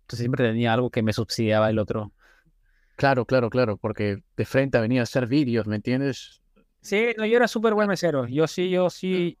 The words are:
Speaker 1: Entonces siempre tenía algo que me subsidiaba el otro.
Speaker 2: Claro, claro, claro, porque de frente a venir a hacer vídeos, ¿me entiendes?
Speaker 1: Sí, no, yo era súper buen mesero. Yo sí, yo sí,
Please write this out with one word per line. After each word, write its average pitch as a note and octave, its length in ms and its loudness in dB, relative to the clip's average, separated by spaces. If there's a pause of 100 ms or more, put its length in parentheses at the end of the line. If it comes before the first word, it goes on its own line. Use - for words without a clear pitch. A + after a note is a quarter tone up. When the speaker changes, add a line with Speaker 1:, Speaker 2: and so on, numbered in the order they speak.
Speaker 1:
Entonces - 180 -12
siempre B2+ 260 0
tenía A2+ 280 2
algo B2 160 0
que A#2+ 120 -2
me A2 120 0
subsidiaba A2 560 0
el A2 100 0
otro. G#2 320 -4 (840)
Speaker 2:
Claro, C3 300 2
claro, A#2+ 240 0
claro, A2+ 280 0
porque G#2 440 -4 (160)
de G#2+ 80 -2
frente C3+ 320 0
a A#2 40 4
venir A#2+ 180 2
a A#2+ 40 0
hacer B2 240 -2
vídeos, A#2 380 0
¿me G#2+ 120 -2
entiendes? B2+ 640 -4 (400)
Speaker 1:
Sí, A3+ 360 -2
no, A3 80 -2
yo A3+ 120 2
era B3 100 4
súper A3 260 0
buen G#3 140 2
mesero. D#3 400 0
Yo D3 200 0
sí, F3+ 220 -2
yo F3+ 200 2
sí, F3+ 500 -2